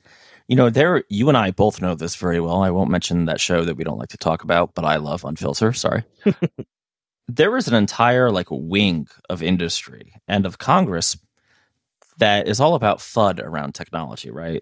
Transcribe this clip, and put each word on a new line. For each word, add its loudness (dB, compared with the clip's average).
you 2
know, 6
there, 2
you 0
and 6
I 0
both 0
know -2
this -8
very -2
well. 0
I 2
won't 0
mention -2
that -4
show 0
that -4
we -8
don't -8
like -12
to -18
talk -2
about, 0
but -4
I 2
love -6
Unfilter. -2
Sorry. -2
<laughs> 2
There 2
is -2
an 2
entire, 2
like, -2
wing 0
of -8
industry -4
and 0
of -8
Congress 0
that 2
is 0
all 4
about 2
fud 0
around -8
technology, -10
right? -8